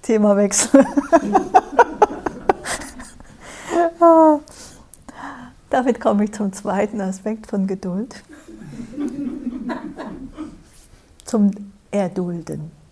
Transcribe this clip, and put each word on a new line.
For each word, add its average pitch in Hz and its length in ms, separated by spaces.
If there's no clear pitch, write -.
Themawechsel. 208 840
<laughs> - 60
Ah. 320 380
Damit 254 300
komme 208 240
ich 214 80
zum 196 200
zweiten 208 480
Aspekt 214 460
von 196 200
Geduld. 190 560
Zum 208 260
Erdulden. 175 800